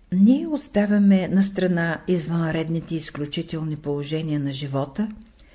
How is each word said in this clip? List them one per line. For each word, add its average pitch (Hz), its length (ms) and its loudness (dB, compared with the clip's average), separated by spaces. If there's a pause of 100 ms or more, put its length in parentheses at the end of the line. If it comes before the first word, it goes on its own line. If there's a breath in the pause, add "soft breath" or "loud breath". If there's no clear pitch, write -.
(120)
Ние 247 360 6
оставяме 202 800 2
на 190 160 4
страна 170 640 0
извънредните 165 880 -2
изключителни 156 800 -6
положения 147 640 -4
на 139 140 -4
живота 139 580 -4 (440 soft breath)